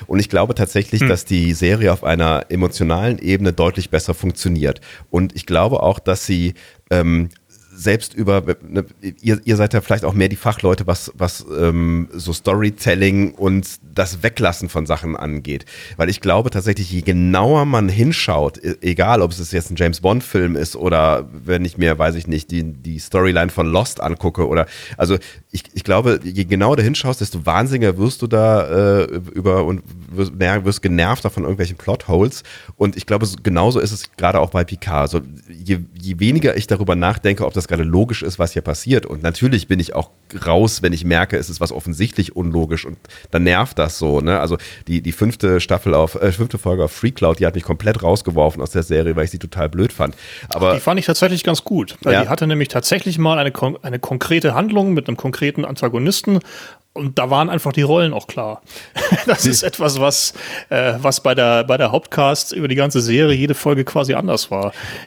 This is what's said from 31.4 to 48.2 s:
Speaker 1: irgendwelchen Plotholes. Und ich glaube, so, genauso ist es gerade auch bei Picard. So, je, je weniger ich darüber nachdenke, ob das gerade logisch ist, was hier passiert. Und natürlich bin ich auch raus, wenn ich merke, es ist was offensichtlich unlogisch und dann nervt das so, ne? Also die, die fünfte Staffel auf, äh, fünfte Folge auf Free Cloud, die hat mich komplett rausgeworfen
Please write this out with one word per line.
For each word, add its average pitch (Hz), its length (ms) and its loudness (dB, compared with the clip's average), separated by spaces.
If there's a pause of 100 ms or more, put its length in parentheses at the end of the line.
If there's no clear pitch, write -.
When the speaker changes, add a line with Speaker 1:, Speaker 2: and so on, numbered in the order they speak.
Speaker 1:
irgendwelchen 90 320 -2
Plotholes. 95 640 0 (340)
Und 101 200 0
ich 92 100 -12
glaube, 107 200 0
so, 95 140 -8
genauso 98 380 2
ist 107 140 0
es - 240 -12
gerade 87 240 4
auch 82 100 2
bei 87 140 0
Picard. 76 460 -2
So, 82 100 -2 (280)
je, 87 300 -4 (220)
je 90 180 -8
weniger 131 380 2
ich 104 100 -2
darüber 95 300 0
nachdenke, 98 500 0
ob 69 60 -2
das - 160 -4
gerade 85 140 0
logisch 92 400 2
ist, - 160 -6
was 85 140 0
hier - 100 -4
passiert. 113 440 0
Und 76 160 -8
natürlich 101 460 0
bin 92 120 2
ich 82 140 -6
auch - 160 -4 (360)
raus, 98 360 4
wenn 90 100 2
ich 82 120 -4
merke, 87 320 2
es - 140 -4
ist 80 100 -12
was 85 120 -2
offensichtlich 85 640 -4
unlogisch 82 500 -2
und 69 100 -12 (340)
dann 87 140 0
nervt 92 340 2
das 76 200 -2
so, 73 220 2
ne? 82 200 2
Also 82 160 -2 (300)
die, 85 160 -2
die 85 100 -4
fünfte 98 480 2
Staffel 87 340 0
auf, 80 200 2
äh, 95 180 0
fünfte 113 260 -4
Folge 92 260 0
auf 73 80 -2
Free - 180 -2
Cloud, 82 300 0
die 92 60 4
hat 85 80 0
mich 85 100 -4
komplett - 380 -2
rausgeworfen 82 600 2